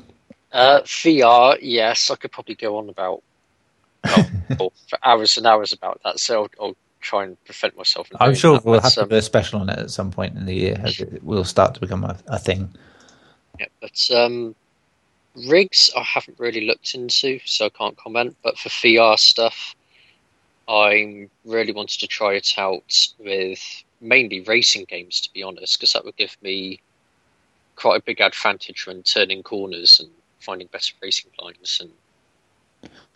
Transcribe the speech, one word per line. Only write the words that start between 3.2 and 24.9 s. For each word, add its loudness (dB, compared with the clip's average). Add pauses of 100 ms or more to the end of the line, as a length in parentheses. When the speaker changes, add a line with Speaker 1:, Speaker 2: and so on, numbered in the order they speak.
Speaker 2:
<laughs> - (560)
Speaker 1:
well, -4 (160)
for -6
hours 4
and 0
hours 4
about -10
that, -6
so -2
I'll, -8 (100)
I'll -10 (260)
try -4
and -16
prevent -6
myself -4
from -10
Speaker 2:
I'm 6
Speaker 1:
doing 4
Speaker 2:
sure 6
Speaker 1:
that, -2
Speaker 2:
we'll 6
Speaker 1:
but, 4
Speaker 2:
have 4
to 2
Speaker 1:
um, -2
Speaker 2:
do 2
a 4
special 0
on -4
it -4
at -10
some -6
point -8
in -8
the -6
year, -2
as -6
it -12
will -2
start 2
to -20
become -6
a, -8 (100)
a -8
thing. -4 (840)
Speaker 1:
Yeah, -10 (160)
but, -4
um, 0 (920)
rigs, 4
I -2
haven't -6
really -4
looked -4
into, -2
so -2
I -4
can't -6
comment. -6
But -2
for -12 (120)
V 6
R 6
stuff, 2 (920)
I'm 0 (160)
really -2
wanted -8
to -8
try -2
it -2
out 0 (100)
with -8 (160)
mainly 0
racing 0
games, -10